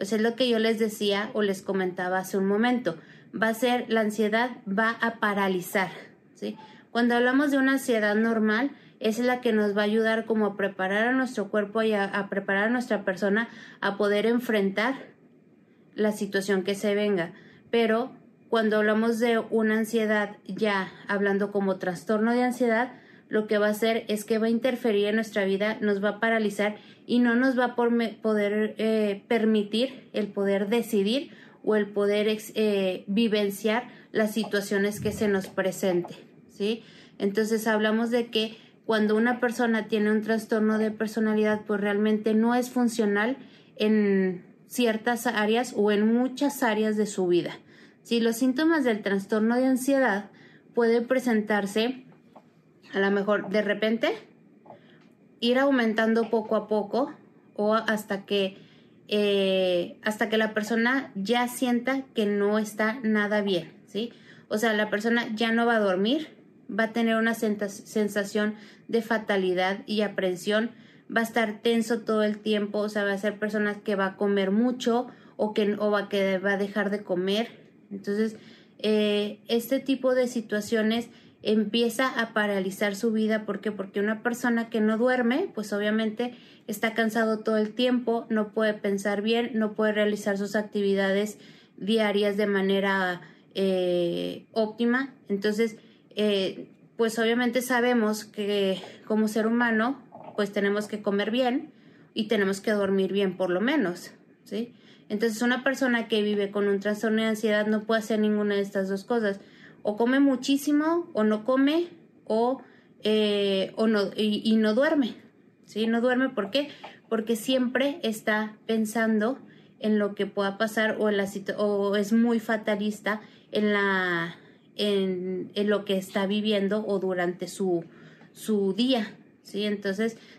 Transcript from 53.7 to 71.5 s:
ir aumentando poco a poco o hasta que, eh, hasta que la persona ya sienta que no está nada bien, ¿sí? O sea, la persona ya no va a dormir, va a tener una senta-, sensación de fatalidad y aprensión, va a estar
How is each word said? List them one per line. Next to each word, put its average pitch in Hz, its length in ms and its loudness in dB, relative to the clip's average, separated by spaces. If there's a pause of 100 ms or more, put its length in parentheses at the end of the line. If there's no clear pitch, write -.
ir 240 180 2
aumentando 226 720 2
poco 220 260 0
a 202 120 -2
poco 214 460 -2 (420)
o 208 180 0
hasta 214 520 -2
que, 190 320 -2 (500)
eh, 190 960 0
hasta 214 260 -2
que 220 80 0
la 220 160 0
persona 233 640 0
ya 233 320 0
sienta 247 560 -2 (100)
que 214 120 0
no 208 340 2
está 220 420 -4
nada 208 400 0
bien, 185 320 -2 (140)
¿sí? 233 240 -6 (360)
O 208 100 -2
sea, 220 160 2
la 208 160 0
persona 226 440 0
ya 226 180 0
no 233 140 2
va 233 120 2
a - 20 2
dormir, 208 500 0 (400)
va 220 160 -2
a 220 80 -8
tener 226 220 2
una 226 180 0
senta-, 208 360 -2
sensación 208 840 -2 (320)
de 226 140 0
fatalidad 196 840 0
y 214 140 -2
aprensión, 202 720 -2 (440)
va 226 60 2
a - 20 0
estar 220 380 -2